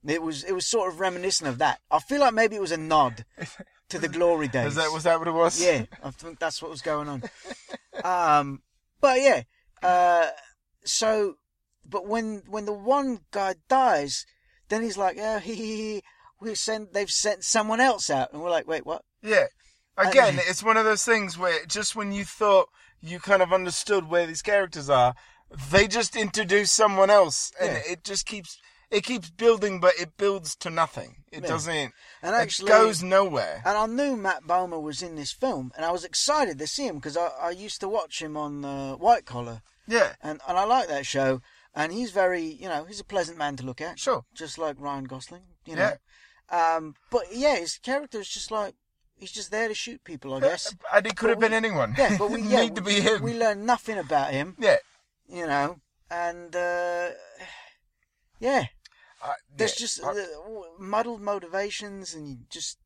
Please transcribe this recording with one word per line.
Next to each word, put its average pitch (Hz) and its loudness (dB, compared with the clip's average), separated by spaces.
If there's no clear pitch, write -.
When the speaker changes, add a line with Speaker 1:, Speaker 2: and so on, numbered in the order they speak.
Speaker 1:
It 151 -2
was, 156 -6
it 180 -8
was 185 -2
sort 196 0
of 156 -12
reminiscent 180 -2
of 123 -4
that. 143 2
I 156 2
feel 277 -4
like 247 4
maybe 220 2
it 208 -4
was 175 -2
a 165 -2
nod 151 2
Speaker 2:
<laughs> - -16
Speaker 1:
to 175 -6
the 160 -2
glory 160 2
days. 120 0
Speaker 2:
Is - -6
that, 156 0
was 156 -6
that 165 6
what 165 -4
it 165 -2
was? 170 4
Speaker 1:
Yeah, 156 4
I 139 -8
think 165 -14
that's 160 -4
what 160 -10
was 143 -14
going 151 -2
on. 139 -8
Speaker 2:
<laughs> - -16
Speaker 1:
Um, 151 2
but 262 6
yeah, 240 6
uh, 175 4
so, 214 0
but 190 -8
when, 220 -4
when 208 -6
the 208 -4
one 247 0
guy 196 -2
dies, 190 2
then 220 0
he's 220 -4
like, 196 0
"Oh, 220 -2
<laughs> - -4
he, 190 -8
he, 220 -6
he, 214 -6
we 214 -8
sent, 214 -6
they've 202 -2
sent 208 -2
someone 220 2
else 247 4
out," 131 -2
and 151 -12
we're 175 -2
like, 165 0
"Wait, 156 -4
what?" 156 -8
Speaker 2:
Yeah. 208 4
Speaker 1:
I 190 4
Speaker 2:
Again, 196 6
it's 175 -2
one 220 4
of 220 4
those 214 2
things 202 2
where 170 -2
just 208 -4
when 202 -4
you 202 -4
thought 196 4
you 170 -12
kind 190 4
of 175 2
understood 185 0
where 170 2
these 160 -8
characters 180 0
are, 123 6
they 196 6
just 214 -2
introduce 208 0
someone 196 6
else, 196 4
and 175 0
Speaker 1:
Yeah. 151 -4
Speaker 2:
it 170 -10
just 196 -4
keeps, 202 -12
it 202 0
keeps 226 -6
building, 208 2
but 180 6
it 170 -8
builds 196 -2
to - -8
nothing. 160 -4
It 160 -14
Speaker 1:
Yeah. 180 -6
Speaker 2:
doesn't, 160 -4
Speaker 1:
And 175 -2
Speaker 2:
it 233 4
Speaker 1:
actually, 185 -2
Speaker 2:
goes 214 8
nowhere. 160 2
Speaker 1:
and 202 2
I 214 2
knew 254 -2
Matt 190 -4
Bomer 175 0
was 151 -8
in 175 -10
this 147 -10
film, 147 -4
and 156 -6
I 165 0
was 170 -2
excited 240 0
to 151 -6
see 277 -6
him 170 -6
'cause 143 -8
I, 170 0
I 147 -4
used 190 -10
to 196 -6
watch 190 -4
him 156 -10
on, 147 -8
uh, 139 -8
White 208 2
Collar. 120 -10
Speaker 2:
Yeah. 220 2
Speaker 1:
And, 151 -8
and 180 0
I 190 2
like 226 2
that 139 -4
show, 131 0
and 156 -4
he's 220 -6
very, 185 2
you 156 -12
know, 156 -4
he's 196 -16
a - -14
pleasant 170 -4
man 147 -4
to 123 -12
look 127 -10
at. 170 -10
Speaker 2:
Sure. 208 -2
Speaker 1:
Just 156 -12
like 156 -6
Ryan 139 -8
Gosling, 131 -16
you 160 -12
Speaker 2:
Yeah. 190 0
Speaker 1:
know. 175 0
Um, 156 -8
but 226 0
yeah, 254 2
his 170 -6
character 262 -6
is 196 -12
just - -10
like, 208 -4
he's 190 -18
just 208 -12
there 220 -2
to 214 -4
shoot - -10
people, 139 -10
I 135 -4
Speaker 2:
Yeah, 135 2
Speaker 1:
guess. - -4
Speaker 2:
and 202 4
it 208 -4
could 220 -2
Speaker 1:
But - 4
Speaker 2:
have 226 2
been 226 4
Speaker 1:
we, 226 0
Speaker 2:
anyone. 165 0
Speaker 1:
Yeah, 214 4
but 196 0
Speaker 2:
<laughs> 208 0
It - -
Speaker 1:
we, - -4
Speaker 2:
didn't 214 -4
Speaker 1:
yeah, 247 6
Speaker 2:
need 214 -2
to 208 -6
Speaker 1:
we, 202 0
Speaker 2:
be 202 4
him. 202 2
Speaker 1:
we 233 -4
learn 208 0
nothing 226 -2
about 143 0
him. 147 -4
Speaker 2:
Yeah. 208 4
Speaker 1:
You 175 -8
know, 143 -2
and, 170 -8
uh, 175 -2
yeah. 240 0
Speaker 2:
Uh, - -6
Speaker 1:
There's - 0
Speaker 2:
yeah, 226 -6
Speaker 1:
just, 175 -8
Speaker 2:
I 135 -2
Speaker 1:
uh, - -4
w-, 214 -14
muddled 214 -4
motivations 196 -6
and 151 -14
you 131 -14
just - -12